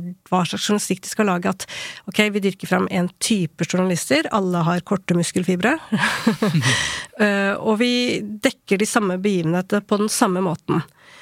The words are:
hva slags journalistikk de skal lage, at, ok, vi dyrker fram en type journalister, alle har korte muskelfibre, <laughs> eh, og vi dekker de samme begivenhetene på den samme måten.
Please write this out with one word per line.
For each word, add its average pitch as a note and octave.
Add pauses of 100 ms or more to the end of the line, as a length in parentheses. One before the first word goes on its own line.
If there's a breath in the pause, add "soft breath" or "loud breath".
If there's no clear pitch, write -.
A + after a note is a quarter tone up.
(300)
hva F3+
slags G3
journalistikk G3+
de -
skal G#3+
lage, F#3
at, F#3+ (420 loud breath)
ok, G3 (100)
vi G#3
dyrker F#3+
fram F#3
en F3+ (100)
type F3+
journalister, F#3
alle F#3
har F3
korte -
muskelfibre, F#3 (120)
<laughs> -
eh, G3+
og G#3+
vi B3
dekker G#3
de G#3
samme G3
begivenhetene F#3
på G#3
den G#3+
samme F#3+
måten. E3 (380 loud breath)